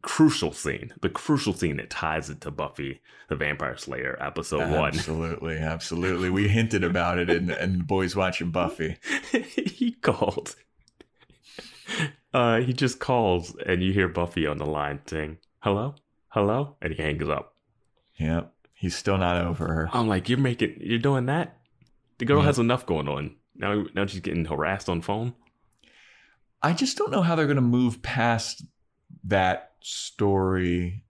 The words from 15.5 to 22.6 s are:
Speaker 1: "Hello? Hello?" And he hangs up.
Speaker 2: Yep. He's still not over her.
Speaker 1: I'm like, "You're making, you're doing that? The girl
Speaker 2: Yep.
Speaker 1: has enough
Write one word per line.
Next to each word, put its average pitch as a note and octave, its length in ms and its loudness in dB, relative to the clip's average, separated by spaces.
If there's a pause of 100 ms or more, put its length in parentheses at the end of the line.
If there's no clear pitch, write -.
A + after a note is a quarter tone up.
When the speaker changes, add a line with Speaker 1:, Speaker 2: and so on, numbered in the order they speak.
Speaker 1:
"Hello? G#2+ 360 0 (340)
Hello?" A2+ 520 0
And D#2+ 120 -2
he D#2+ 80 -4
hangs D2+ 280 0
up. - 260 -4 (600)
Speaker 2:
Yep. E2 340 0 (220)
He's F2+ 220 -4
still G2 220 0
not F2 280 2
over E2 220 -2
her. D#2+ 260 0
Speaker 1:
I'm A#2 140 2
like, F#2+ 220 0
"You're B2+ 80 2
making, A2 440 0
you're A#2 180 0
doing C3+ 280 2
that? D#3 300 -2 (600)
The A#2+ 80 -4
girl C#3+ 140 6
Speaker 2:
Yep. C#3+ 60 6
Speaker 1:
has C#3+ 140 4
enough A#2+ 260 4